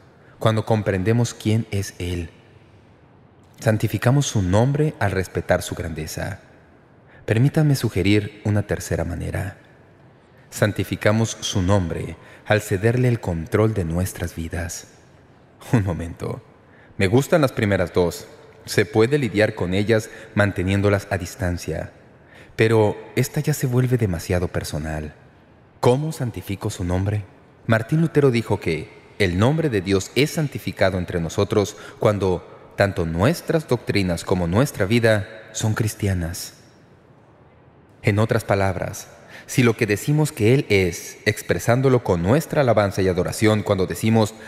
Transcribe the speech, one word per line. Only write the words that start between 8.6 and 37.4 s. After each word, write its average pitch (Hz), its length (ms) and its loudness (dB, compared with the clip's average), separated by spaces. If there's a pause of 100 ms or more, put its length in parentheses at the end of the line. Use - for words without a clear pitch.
tercera 85 420 -4
manera. 85 520 -8 (920)
Santificamos 107 920 0
su - 200 -2
nombre 87 540 0 (300)
al 107 160 2
cederle 117 460 0
el 117 120 0
control 95 540 0
de 98 120 -2
nuestras 87 500 -4
vidas. 85 520 -8 (840)
Un 110 140 2
momento. - 580 -8 (540)
Me 98 100 2
gustan 139 320 4
las 139 140 2
primeras 98 400 0
dos. 85 340 0 (380)
Se 107 200 0
puede 117 320 2
lidiar 104 380 0
con 90 180 -4
ellas 107 360 0 (260)
manteniéndolas 101 760 2
a 101 80 -2
distancia. 87 760 -6 (640)
Pero 110 400 4 (180)
esta 131 240 -2
ya 151 140 -2
se - 120 -4
vuelve 127 320 2
demasiado 90 520 0
personal. 78 680 -6 (640)
¿Cómo 143 320 2
santifico 107 580 -6
su - 140 -8
nombre? 98 400 -2 (420)
Martín 117 360 0
Lutero 147 280 2
dijo 113 300 0
que 78 300 -4 (300)
el 90 200 2
nombre 151 300 2
de 110 100 0
Dios 92 360 0
es 147 160 2
santificado 101 680 -2
entre 87 240 -2
nosotros 98 560 0 (200)
cuando 95 520 0 (260)
tanto 95 300 2
nuestras 139 600 0
doctrinas 101 560 -2
como 90 240 0
nuestra 104 380 0
vida 110 420 2 (260)
son 107 220 -2
cristianas. 95 800 -2 (1500)